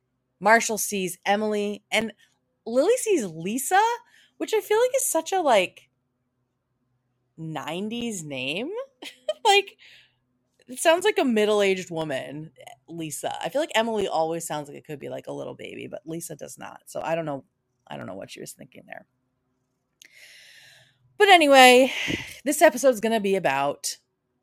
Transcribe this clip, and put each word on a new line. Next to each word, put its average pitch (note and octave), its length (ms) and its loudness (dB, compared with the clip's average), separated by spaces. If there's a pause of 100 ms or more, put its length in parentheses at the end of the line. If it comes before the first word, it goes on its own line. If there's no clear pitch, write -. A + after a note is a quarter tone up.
(400)
Marshall A3 380 4
sees F#3 480 -4
Emily G#3 640 -2
and A3 220 -2 (540)
Lily D4 300 2
sees F#4 280 0
Lisa, G3+ 580 -2 (540)
which - 180 -6
I G#4 60 2
feel G#4+ 200 0
like B4+ 160 0
is - 120 -2
such D#4+ 240 -4
a, F#4+ 80 0
like, A3 480 0 (1500)
nineties F3 880 -8
name. D3 460 -6 (320)
<laughs> - 80 -16 (320)
Like, G4+ 360 2 (880)
it B3+ 100 -14
sounds E4+ 260 2
like G#4 140 2
a E4+ 60 4
middle-aged G#3 640 2
woman, D3+ 600 -8 (360)
Lisa. D#3+ 560 -8
I E3 60 -4
feel C#4+ 140 -2
like E4 120 -8
Emily A3 320 0
always D#3+ 400 -2
sounds D3+ 220 -8
like C#3+ 80 -16
it C#3 100 -20
could D3 120 -12
be, C3+ 100 -12
like, C3 200 -12
a C#3+ 40 -10
little C3+ 220 -10
baby, G#2 320 -14
but - 180 -14
Lisa D#3+ 320 -12
does - 220 -16
not. - 280 -18
So - 140 -12
I D#3+ 140 -4
don't E3 100 -4
know. C#3 200 -8 (440)
I D3 80 -14
don't B2+ 100 -14
know F#2+ 80 -14
what G2 160 -14
she - 100 -18
was - 120 -16
thinking - 340 -20
there. - 200 -20 (2000)
But G4+ 120 4
anyway, C4+ 600 10 (540)
this D4 160 0
episode's C#4 400 4
gonna A3+ 180 0
be G3 160 0
about C#3+ 600 -2 (460)